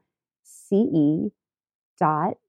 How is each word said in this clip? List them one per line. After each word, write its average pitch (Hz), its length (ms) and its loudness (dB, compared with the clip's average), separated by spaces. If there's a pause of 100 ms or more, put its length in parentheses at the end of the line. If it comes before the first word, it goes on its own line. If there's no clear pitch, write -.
(440)
C - 320 -6
E 165 540 0 (680)
dot 156 380 -2 (140)